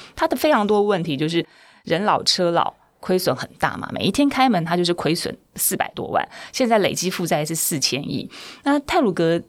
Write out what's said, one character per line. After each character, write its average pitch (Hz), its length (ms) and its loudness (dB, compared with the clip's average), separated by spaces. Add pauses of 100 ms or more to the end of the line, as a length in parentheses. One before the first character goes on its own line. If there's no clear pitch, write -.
(140)
他 330 140 0
的 - 80 0
非 302 160 2
常 214 140 2
多 208 160 4
问 202 200 2
题 156 140 -2
就 151 100 0
是 165 180 0 (400)
人 165 200 0
老 190 180 2
车 175 280 0
老， - 240 0 (260)
亏 185 180 0
损 139 160 0
很 - 140 -8 (100)
大 - 180 -2
嘛， - 160 -8
每 98 120 -6
一 170 60 2
天 285 180 2
开 262 200 2
门 185 160 2
它 165 120 0
就 175 80 2
是 170 80 2
亏 165 220 0
损 - 200 -6 (200)
四 - 220 -2
百 - 180 -2
多 - 140 -8
万， - 200 0 (240)
现 254 160 0
在 226 100 6
累 175 140 2
积 - 160 -2
负 185 180 -2
债 156 180 0
是 165 100 -4
四 156 240 -2
千 131 240 -2
亿。 - 260 -6 (360)
那 285 160 2
太 349 200 0
鲁 214 120 2
阁 165 360 2